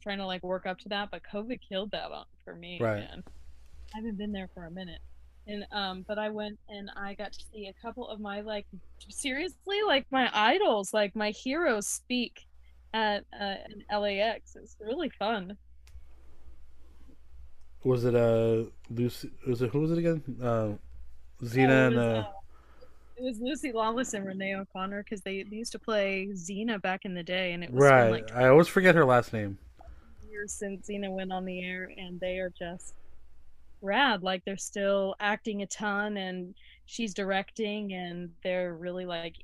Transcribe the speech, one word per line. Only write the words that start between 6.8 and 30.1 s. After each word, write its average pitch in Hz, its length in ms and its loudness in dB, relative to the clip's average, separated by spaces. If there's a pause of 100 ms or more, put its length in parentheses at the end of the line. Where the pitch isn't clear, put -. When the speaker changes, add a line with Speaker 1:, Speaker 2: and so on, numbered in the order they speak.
Speaker 1:
I 202 200 -8
got 202 180 -8
to - 180 -10
see 208 160 -12
a 190 140 -12
couple 233 260 -10
of 214 120 -8
my, 208 220 -6
like, 208 260 -6 (420)
seriously, 339 760 -2
like, 277 260 4
my 254 220 4
idols, 233 600 4
like, 208 220 2
my 214 160 0
heroes 262 560 0
speak - 580 -4 (480)
at, 214 320 2 (140)
uh, 196 160 -2 (140)
in 208 200 -16
L 208 160 2
A 202 140 2
X. 214 360 -2
It 214 60 -16
was - 180 -20
really 254 300 -2
fun. 202 480 -4 (2250)
Speaker 2:
Was 123 180 4
it, 120 120 4
uh, 113 500 6 (240)
Lucy, 120 420 -2 (160)
was 123 140 2
it, 120 100 2
who 143 80 2
was 156 120 2
it 170 60 2
again? 165 240 2 (200)
Uh... 113 300 2 (680)
Xena 127 280 6
Speaker 1:
Oh, - 20 8
it 131 160 8
Speaker 2:
and, 123 80 6
Speaker 1:
was, 120 100 6
Speaker 2:
uh, 113 140 4
Speaker 1:
uh, 104 120 -4 (840)
it 247 80 -10
was 240 160 -4
Lucy 254 320 -4
Lawless 226 420 0
and 196 120 -4
Renee 190 300 -4
O'Connor, 196 480 -6
'cause 202 180 -8
they, 196 220 -6
they 202 120 -12
used 226 160 -8
to 208 80 -10
play 196 540 0
Xena 196 480 -2
back 190 240 -2
in 185 80 -4
the 175 100 -4
day, 180 300 -2
and 175 100 -4
it 151 80 -8
was 131 140 8
been, 139 60 12
Speaker 2:
Right. 120 200 10
Speaker 1:
like, 113 240 0
Speaker 2:
I 127 140 8
always 160 180 12
forget 185 280 8
her 160 100 10
last 123 260 6
name. 104 260 -2 (720)